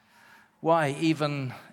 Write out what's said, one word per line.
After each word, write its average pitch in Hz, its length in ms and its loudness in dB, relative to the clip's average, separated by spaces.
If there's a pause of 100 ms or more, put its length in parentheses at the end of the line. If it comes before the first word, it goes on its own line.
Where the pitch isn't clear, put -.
(600)
Why, 160 280 2
even 147 640 -2 (200)